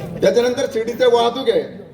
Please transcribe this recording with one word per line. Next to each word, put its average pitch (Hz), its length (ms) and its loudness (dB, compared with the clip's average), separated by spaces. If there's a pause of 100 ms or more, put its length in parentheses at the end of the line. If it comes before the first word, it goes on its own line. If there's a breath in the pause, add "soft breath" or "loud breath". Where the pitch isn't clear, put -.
(220)
त्याच्यानंतर 240 520 2
शिर्डीचे 233 320 -2
वाहतूक 233 440 2
आहे, 175 120 2 (320)